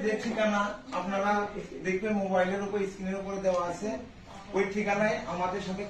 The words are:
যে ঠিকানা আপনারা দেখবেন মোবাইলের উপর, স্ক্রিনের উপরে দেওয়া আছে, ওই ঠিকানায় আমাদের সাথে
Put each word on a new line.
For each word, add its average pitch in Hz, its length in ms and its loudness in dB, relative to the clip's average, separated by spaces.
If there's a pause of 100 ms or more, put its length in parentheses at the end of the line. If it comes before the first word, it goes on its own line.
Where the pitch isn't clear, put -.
যে 214 80 2 (100)
ঠিকানা 214 380 2 (380)
আপনারা 196 320 2 (540)
দেখবেন 190 280 0 (100)
মোবাইলের 190 440 2
উপর, 202 120 0 (120)
স্ক্রিনের 190 300 -4
উপরে 196 240 -4
দেওয়া 180 260 4
আছে, 202 180 -4 (680)
ওই 196 80 6 (100)
ঠিকানায় 202 440 2 (160)
আমাদের 180 340 0
সাথে 196 220 -4